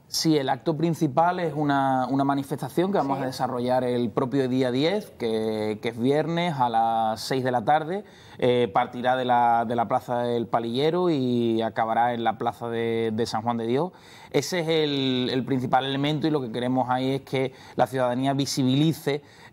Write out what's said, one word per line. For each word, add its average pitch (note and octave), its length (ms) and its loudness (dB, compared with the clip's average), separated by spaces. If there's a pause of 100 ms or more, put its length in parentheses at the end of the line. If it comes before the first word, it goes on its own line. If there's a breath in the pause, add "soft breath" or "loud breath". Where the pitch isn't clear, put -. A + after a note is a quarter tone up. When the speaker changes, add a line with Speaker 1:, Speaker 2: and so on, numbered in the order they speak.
Speaker 1:
Sí, D#3 300 0
el C3+ 120 0
acto C3+ 280 -2
principal E3 640 2
es E3 140 -2
una, C#3 560 2
una C#3 140 2
manifestación C#3 680 0
que G3 80 2
vamos C#3 180 0
Speaker 2:
Sí. C#3 60 -4
Speaker 1:
a C3 40 -2
desarrollar B2 560 0
el B2 280 0
propio C3+ 360 0
día B2+ 240 0
diez, E3+ 400 0
que, A2 680 -2
que A#2+ 80 -2
es A#2 100 -10
viernes D#3 580 0
a B2+ 120 2
las A2+ 520 0
seis C3 220 -2
de B2+ 80 0
la A#2+ 140 -2
tarde. D#3 400 0 (320 loud breath)
Eh, B2 360 2
partirá B2 420 0
de B2+ 100 -2
la, A#2+ 400 4
de A#2 100 -4
la A#2 120 0
Plaza B2+ 320 -2
del A#2+ 280 -2
Palillero C#3 600 0
y A#2+ 520 2
acabará A2+ 520 0
en A#2 100 -4
la A2+ 140 0
Plaza A#2 320 -4
de, A2+ 440 0
de A2+ 120 0
San A2 160 -4
Juan A#2 160 -2
de A2+ 100 -4
Dios. C#3+ 240 0 (400 loud breath)
Ese D3 280 0
es D#3 80 -2
el, C#3 640 2
el B2+ 120 0
principal B2+ 420 0
elemento C#3 420 0
y D3+ 40 2
lo D3+ 100 0
que A#2+ 100 -6
queremos B2 380 -2
ahí C3 260 0
es C3+ 60 -4
que C3+ 320 -4 (220 loud breath)
la B2+ 120 4
ciudadanía C3 460 0
visibilice, C#3 880 0 (320 loud breath)